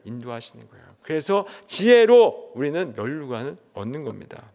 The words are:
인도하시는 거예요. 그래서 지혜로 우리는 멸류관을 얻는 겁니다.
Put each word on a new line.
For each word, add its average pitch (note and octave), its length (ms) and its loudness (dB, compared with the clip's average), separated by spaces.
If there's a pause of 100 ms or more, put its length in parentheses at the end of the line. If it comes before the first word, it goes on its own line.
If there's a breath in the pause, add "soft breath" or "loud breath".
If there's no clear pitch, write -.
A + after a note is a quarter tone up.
인도하시는 A#2 680 -16
거예요. - 140 -20 (180)
그래서 F#3+ 440 -4 (200 loud breath)
지혜로 A#3 880 4
우리는 D3 420 -6
멸류관을 C3 640 -10 (160)
얻는 B2+ 300 -12
겁니다. A2+ 380 -16 (120)